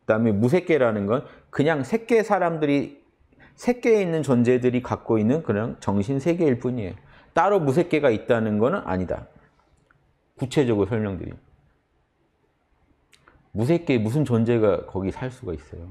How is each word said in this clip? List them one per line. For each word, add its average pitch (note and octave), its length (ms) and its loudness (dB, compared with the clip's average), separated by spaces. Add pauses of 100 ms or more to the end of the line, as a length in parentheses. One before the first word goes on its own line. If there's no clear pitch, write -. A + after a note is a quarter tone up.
그다음에 A2 320 0
무색계라는 B2 720 2
건 B2 200 -2 (240)
그냥 D3 340 0
색계 A3+ 400 0
사람들이, E3 800 0 (540)
색계에 B3 460 2
있는 E3 200 0
존재들이 B2 600 2
갖고 A2 360 -2
있는 B2+ 260 2
그냥 A2 360 -4
정신 G2+ 400 -2
세계일 D#3 400 0
뿐이에요. A#2 340 -6 (400)
따로 F#3+ 260 2
무색계가 D3 500 2
있다는 A2 500 0
거는 D#3+ 200 0
아니다. F2+ 480 -6 (1080)
구체적으로 A#2+ 500 0
설명드림. F#2+ 460 -6 (2250)
무색계에 C3+ 460 0
무슨 A#2 280 0
존재가 A2+ 600 2
거기 F#2+ 260 -6
살 B2+ 200 -10
수가 F2+ 220 -10
있어요? E2+ 380 -14